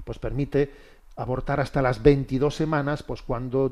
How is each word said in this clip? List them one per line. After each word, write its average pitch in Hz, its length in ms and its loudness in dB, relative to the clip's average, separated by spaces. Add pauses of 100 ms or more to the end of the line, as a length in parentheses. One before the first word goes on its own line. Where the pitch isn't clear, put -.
pues 117 140 -8
permite 135 520 0 (440)
abortar 127 440 -2
hasta 139 220 0
las 123 200 0
veintidós 139 540 4
semanas, 151 480 -2
pues - 180 -10
cuando 127 500 -2